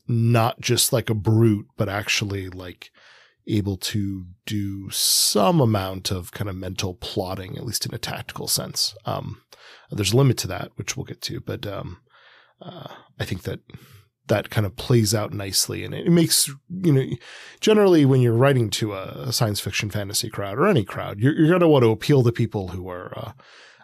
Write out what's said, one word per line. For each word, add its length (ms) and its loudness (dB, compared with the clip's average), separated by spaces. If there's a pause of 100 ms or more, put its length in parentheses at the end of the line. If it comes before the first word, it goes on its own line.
not 520 2
just, 320 2
like, 160 0
a 60 0
brute, 600 4
but 120 -2
actually, 640 -4
like, 400 -16 (560)
able 300 0
to 500 -6 (200)
do 440 -6
some 720 2
amount 500 0
of 220 -6
kind 160 -6
of 80 -8
mental 380 -6
plotting, 640 -8
at 80 -10
least 220 -4
in 80 -8
a 40 -10
tactical 500 -10
sense. 460 -4 (100)
Um, 380 -8 (480)
there's 220 -2
a 40 4
limit 220 4
to 100 -8
that, 280 -8
which 200 -8
we'll 80 -10
get 180 -14
to, 180 -8
but, 260 -8
um, 320 -10 (600)
uh, 280 -16 (300)
I 60 -4
think 180 -6
that 180 -8 (680)
that 200 0
kind 180 -2
of 100 -10
plays 380 2
out 200 -4
nicely. 500 -4
And 100 -10
it 160 -2
makes, 400 4 (320)
you 100 4
know, 120 4 (560)
generally 460 6
when 160 6
you're 100 4
writing 380 4
to 240 -4
a, 320 -10
a 60 -4
science 280 0
fiction 300 -4
fantasy 400 -4
crowd 280 -6
or 80 4
any 180 4
crowd, 360 -8
you're, 140 4
you're 160 6
gonna 180 6
want 160 8
to 60 8
appeal 320 4
to 100 4
people 360 -2
who 200 -10
are, 280 -10
uh, 160 -10 (520)